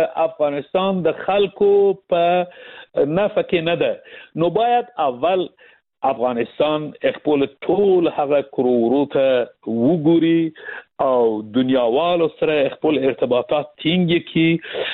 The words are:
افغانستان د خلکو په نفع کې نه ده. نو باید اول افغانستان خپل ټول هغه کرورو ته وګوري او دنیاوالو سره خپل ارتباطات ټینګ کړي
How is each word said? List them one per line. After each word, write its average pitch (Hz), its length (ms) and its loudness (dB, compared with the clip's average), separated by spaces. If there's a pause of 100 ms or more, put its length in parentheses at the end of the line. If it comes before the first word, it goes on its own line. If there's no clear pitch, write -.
(140)
افغانستان 160 880 -2
د 160 100 0
خلکو 202 840 2 (140)
په 175 380 0 (500)
نفع 170 460 0
کې - 120 -4
نه 170 200 0
ده. 139 220 0 (400)
نو 165 140 0
باید 233 340 2 (140)
اول 156 500 0 (540)
افغانستان 147 880 -2 (120)
خپل 139 420 0
ټول 180 720 0
هغه 143 240 0
کرورو 127 640 0
ته 131 420 0 (200)
وګوري 160 840 2 (480)
او 120 420 0
دنیاوالو 131 840 0 (120)
سره 151 280 0
خپل 143 360 -2
ارتباطات 127 600 -2 (160)
ټینګ 175 280 0
کړي 165 480 0 (360)